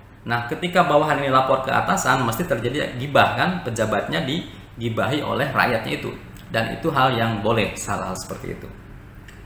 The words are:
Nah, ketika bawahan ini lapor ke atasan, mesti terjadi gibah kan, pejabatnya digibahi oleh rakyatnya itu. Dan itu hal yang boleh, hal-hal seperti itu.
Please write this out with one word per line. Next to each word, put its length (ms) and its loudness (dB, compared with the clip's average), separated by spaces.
Nah, 260 -2
ketika 320 2
bawahan 380 4
ini 80 0
lapor 320 4
ke 100 -2
atasan, 540 2
mesti 240 -2
terjadi 480 -2
gibah 400 2
kan, 120 2
pejabatnya 640 -2
digibahi 960 -4
oleh 320 -2
rakyatnya 480 0
itu. 100 -6
Dan 280 -2
itu 120 -2
hal 240 4
yang 320 0
boleh, 320 2
hal-hal 400 -4
seperti 400 -8
itu. 100 -14